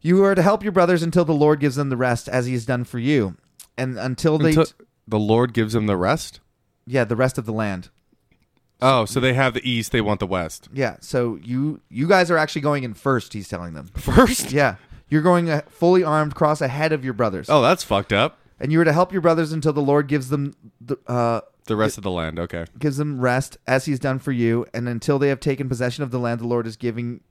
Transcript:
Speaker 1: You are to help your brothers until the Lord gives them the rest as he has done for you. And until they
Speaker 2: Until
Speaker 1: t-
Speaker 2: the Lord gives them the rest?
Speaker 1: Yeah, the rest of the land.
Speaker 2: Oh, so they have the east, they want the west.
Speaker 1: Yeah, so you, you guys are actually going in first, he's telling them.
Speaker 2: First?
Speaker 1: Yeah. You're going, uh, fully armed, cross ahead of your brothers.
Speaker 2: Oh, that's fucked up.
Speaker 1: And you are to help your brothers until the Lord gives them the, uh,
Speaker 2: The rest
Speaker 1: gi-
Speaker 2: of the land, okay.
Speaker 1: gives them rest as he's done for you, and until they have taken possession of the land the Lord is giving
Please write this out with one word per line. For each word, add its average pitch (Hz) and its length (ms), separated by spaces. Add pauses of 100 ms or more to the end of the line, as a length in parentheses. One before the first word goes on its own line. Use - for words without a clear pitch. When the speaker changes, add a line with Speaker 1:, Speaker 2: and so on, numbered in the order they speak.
Speaker 1:
You 180 220
are 196 120
to 185 60
help 202 220
your 208 80
brothers 175 320
until 170 220
the 160 80
Lord 151 260
gives 135 160
them 143 140
the 127 80
rest 120 320
as 127 160
he 127 80
has 120 120
done 123 200
for - 120
you. 117 380 (420)
And 127 220
until 131 380
they 156 120
Speaker 2:
Until 160 160
Speaker 1:
t- - 80 (340)
Speaker 2:
the 107 120
Lord 113 340
gives 110 200
them 110 140
the 101 100
rest? 101 420 (480)
Speaker 1:
Yeah, 123 160
the 113 140
rest 127 200
of 117 80
the 113 80
land. 104 360 (920)
Speaker 2:
Oh, 127 240
so 113 140
they 127 140
have 127 200
the 123 160
east, 117 220
they 117 100
want 104 180
the 98 80
west. 87 460
Speaker 1:
Yeah, 131 260
so 120 420
you, 127 480
you 127 180
guys 185 220
are 175 80
actually 156 240
going 143 220
in 117 100
first, 127 400
he's 101 140
telling 87 260
them. 76 220
Speaker 2:
First? - 560
Speaker 1:
Yeah. 135 240 (320)
You're 151 140
going, 175 280
uh, 151 200
fully 180 340
armed, 151 320
cross 151 260
ahead 147 300
of 147 140
your 127 80
brothers. 101 360
Speaker 2:
Oh, 147 120
that's 147 220
fucked 101 280
up. 107 260 (220)
Speaker 1:
And 143 120
you 160 100
are 165 40
to 160 80
help 180 180
your 190 100
brothers 160 320
until 156 200
the 147 80
Lord 143 260
gives 135 220
them 143 260 (260)
the, 120 160 (100)
uh, 117 340 (260)
Speaker 2:
The 113 100
rest 107 180
Speaker 1:
gi- - 40
Speaker 2:
of 104 40
the 98 80
land, 82 260
okay. 85 280 (120)
Speaker 1:
gives 135 200
them 147 240
rest 127 440
as 131 200
he's 139 140
done 131 200
for 139 140
you, 117 400
and 117 160
until 127 300
they 139 100
have 135 100
taken 135 300
possession 123 340
of 127 80
the 127 80
land 117 220
the 120 60
Lord 117 200
is 110 80
giving 120 560